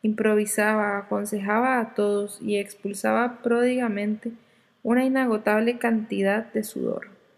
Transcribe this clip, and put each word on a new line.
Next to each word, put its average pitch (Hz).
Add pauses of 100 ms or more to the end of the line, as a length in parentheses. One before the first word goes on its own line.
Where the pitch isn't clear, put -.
improvisaba, 214
aconsejaba 208
a 226
todos 202
y 208
expulsaba 220
pródigamente 233 (500)
una 247
inagotable 233
cantidad 214
de 214
sudor. - (300)